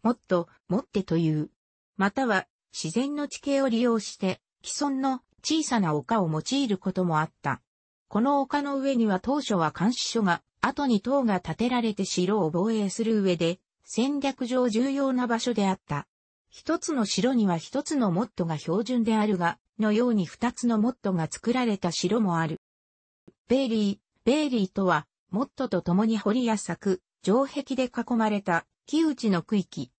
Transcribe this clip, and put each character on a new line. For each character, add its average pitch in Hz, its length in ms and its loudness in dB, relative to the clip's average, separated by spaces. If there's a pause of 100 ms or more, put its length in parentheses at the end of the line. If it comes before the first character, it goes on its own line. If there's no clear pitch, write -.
も 220 80 2
っ 240 60 -4 (100)
と、 175 200 0 (200)
も 180 100 0
っ - 80 -4
て 202 160 -4
と 165 140 -2
い 165 200 2
う。 151 140 -4 (460)
ま 196 160 0
た 269 160 -2
は、 196 180 0 (260)
自 156 220 -8
然 277 220 -2
の 294 100 -4
地 - 140 -14
形 277 220 0
を 269 60 2
利 226 140 0
用 233 160 2
し - 180 -8
て、 185 240 -2 (240)
既 - 220 -4
存 269 140 -2
の 262 220 -2 (200)
小 311 220 0
さ 240 160 0
な 160 160 2
丘 202 260 0
を 165 80 0
用 156 280 -2
い 277 100 0
る 196 100 0
こ 185 140 -4
と 185 120 0
も 165 140 0
あ 156 60 0
っ - 80 -10 (100)
た。 139 180 -4 (460)
こ - 140 -2
の 277 200 2
丘 285 220 -2
の 277 160 -4
上 269 160 0
に 233 120 2
は 190 120 2
当 277 220 0
初 233 140 -2
は 160 220 2
監 202 160 2
視 - 160 -4
所 226 140 0
が、 180 200 2 (180)
後 285 260 0
に 226 140 2
塔 269 240 0
が 202 160 2
建 160 160 -8
て 233 120 0
ら 247 120 0
れ 226 140 -2
て 202 100 -4
城 185 360 0
を 165 100 2
防 175 200 0
衛 208 200 0
す 226 120 -6
る 220 200 2
上 185 140 2
で、 170 220 0 (240)
戦 269 380 -2
略 269 260 -2
上 247 220 2
重 233 220 0
要 269 220 0
な 247 140 0
場 226 140 0
所 247 120 -2
で 208 160 2
あ 190 40 2
っ 190 160 -4
た。 143 180 -4 (420)
一 - 300 -4
つ 330 160 -4
の 247 100 0
城 220 300 0
に 226 120 4
は 175 120 2
一 254 240 -4
つ 311 140 -4
の 226 140 2
モ 185 160 0
ッ - 80 -20
ト 175 120 -2
が 160 100 -2
標 170 280 -2
準 240 200 0
で 220 120 2
あ 214 100 2
る 208 100 0
が、 170 220 -2 (200)
の 214 140 2
よ 233 160 2
う 240 60 2
に 196 100 2
二 - 280 -4
つ - 140 -6
の 233 120 2
モ 220 140 2
ッ - 80 -12
ト 196 120 -2
が 165 180 0
作 - 220 -4
ら 247 140 0
れ 208 100 0
た 175 160 -2
城 202 280 0
も 180 180 2
あ 165 80 0
る。 160 140 -6 (880)
ベ 269 180 2
イ - 20 -2
リ 214 260 2
ー、 - 40 -10 (260)
ベ 302 220 4
イ 277 40 -2
リ 220 160 2
ー - 60 -14
と 196 140 0
は、 156 200 2 (240)
モ 240 160 -2
ッ - 80 -20
ト 170 140 -6
と 180 140 0
共 185 220 2
に 226 120 2
堀 214 280 0
や 220 120 0
柵、 185 460 -4 (200)
城 247 240 2
壁 269 300 -6
で 254 80 0
囲 240 300 -4
ま 220 160 2
れ 208 100 0
た、 170 260 -2 (200)
木 311 160 0
内 269 280 0
の 175 120 2
区 - 140 -2
域。 170 420 -4